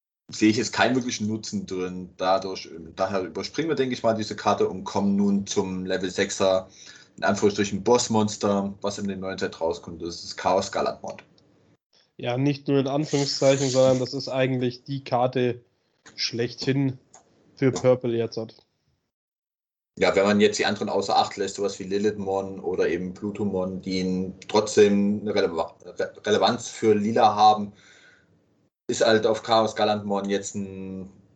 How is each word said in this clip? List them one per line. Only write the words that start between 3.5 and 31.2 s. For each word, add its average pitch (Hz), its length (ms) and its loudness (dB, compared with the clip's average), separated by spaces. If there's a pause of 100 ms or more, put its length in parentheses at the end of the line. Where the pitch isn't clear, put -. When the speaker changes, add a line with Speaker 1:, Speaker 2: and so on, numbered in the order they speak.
Speaker 1:
wir, 139 60 -2
denke 127 180 -2
ich - 100 -8
mal, 113 100 2
diese 107 220 -6
Karte 104 320 0
und 95 160 -8
kommen 101 320 0
nun 101 320 2
zum 92 360 -4
Level 92 260 -2
sechser, 95 580 0 (480)
in - 80 -8
Anführungsstrichen 101 580 2
Bossmonster, 104 920 0 (100)
was 101 160 -6
in 101 100 -6
dem 95 120 -6
neuen 95 180 -8
Set 92 220 -6
rauskommt. 85 400 -6
Das 85 140 -8
ist - 100 -14
das - 120 -14
Chaos - 340 0
Galatmon. - 460 -6 (1000)
Speaker 2:
Ja, 120 200 -4
nicht 139 300 -2
nur 139 100 4
in 135 80 2
Anführungszeichen, 139 840 2
sondern 131 300 4
das 127 160 -6
ist 135 140 -8
eigentlich 127 560 -2
die 139 180 -8
Karte 123 580 0 (560)
schlechthin 131 840 -2 (580)
für 131 160 2
Purple 127 420 2
jetzt 113 220 -2
hat. 113 180 -8 (1400)
Speaker 1:
Ja, 92 160 4
wenn 98 100 4
man 104 140 6
jetzt 104 200 6
die - 80 2
anderen 107 240 -2
außer 98 260 0
Acht 107 220 0
lässt, 95 160 -4
sowas 98 240 -4
wie 98 60 -8
Lilithmon 98 760 -2
oder 90 300 0
eben 92 240 -4
Plutomon, 95 680 -4
die 95 200 -4
n-, 92 340 -2 (140)
trotzdem 104 720 4
eine 104 120 -4
Releva-, 85 480 -2
Re-, - 300 -8 (140)
Relevanz 104 420 2
für 110 240 2
Lila 107 420 4
haben, 104 380 4 (1120)
ist - 160 0
halt 110 240 4
auf 110 160 2
Chaos 113 340 2
Gallantmon 104 520 0
jetzt 98 260 -2
ein 95 540 -10 (280)